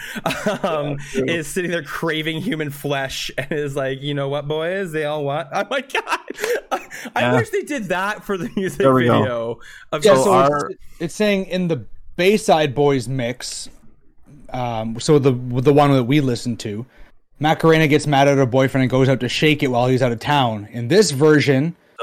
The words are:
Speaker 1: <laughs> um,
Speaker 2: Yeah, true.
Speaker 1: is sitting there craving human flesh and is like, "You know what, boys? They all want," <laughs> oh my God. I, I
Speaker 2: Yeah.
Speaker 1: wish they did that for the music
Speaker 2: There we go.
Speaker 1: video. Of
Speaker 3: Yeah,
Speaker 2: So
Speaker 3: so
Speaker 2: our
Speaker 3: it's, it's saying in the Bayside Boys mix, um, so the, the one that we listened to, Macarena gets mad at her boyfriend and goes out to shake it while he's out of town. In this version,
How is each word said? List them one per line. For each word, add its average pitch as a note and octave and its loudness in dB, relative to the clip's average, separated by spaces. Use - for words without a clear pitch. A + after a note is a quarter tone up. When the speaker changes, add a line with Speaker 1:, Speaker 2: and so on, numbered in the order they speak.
Speaker 1:
<laughs> - -8
um, D#3 -4
Speaker 2:
Yeah, D3 -6
true. C3 -2
Speaker 1:
is E3 -4
sitting F3+ -4
there E3+ -4
craving D#3 -4
human D#3 -4
flesh C#3 -6
and C3+ -6
is D3 -4
like, C3+ -4
"You C#3+ -6
know C#3 -4
what, C#3+ -6
boys? E3+ -4
They D#3 -4
all D3+ -4
want," C#3+ -4
<laughs> - -12
oh G3 -2
my C4+ -4
God. - -6
I, - -6
I A#3+ -2
Speaker 2:
Yeah. B2 2
Speaker 1:
wish - -2
they G4+ -2
did B3 -6
that F#3+ -6
for G3 -4
the E3+ -8
music F#3 -4
Speaker 2:
There C3+ 4
we B2+ 4
go. A2+ 4
Speaker 1:
video. A#2 -4
Of D3 -2
Speaker 3:
Yeah, D3 8
Speaker 2:
So C3 6
Speaker 3:
so - 4
Speaker 2:
our C#3+ 2
Speaker 3:
it's, - -16
it's E3 -6
saying G3+ 0
in F3+ -2
the C3+ -4
Bayside F3 2
Boys C#3 2
mix, B2+ -6
um, A#2 -4
so D3 4
the, C3 4
the B2+ 0
one C#3+ 6
that C3 4
we C#3 2
listened B2 -2
to, A2 -8
Macarena D#3+ 4
gets D3 4
mad C#3+ 4
at C#3 4
her C3+ 4
boyfriend C3 2
and B2 0
goes C3 4
out C3 0
to A#2+ -2
shake D#3 0
it C#3 2
while B2 2
he's B2+ 2
out B2 2
of A2+ -6
town. A#2 0
In A#2+ -8
this F3+ 4
version, C#3+ 4